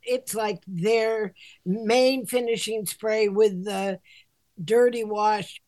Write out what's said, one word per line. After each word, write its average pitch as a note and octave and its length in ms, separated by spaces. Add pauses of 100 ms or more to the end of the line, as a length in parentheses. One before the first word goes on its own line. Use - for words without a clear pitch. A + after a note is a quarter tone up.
it's B3 320
like G#3+ 320
their A3 640 (320)
main B3 640
finishing A3+ 580
spray A3 460
with G3 340
the G3 340 (640)
Dirty A#3+ 420
Wash G#3 640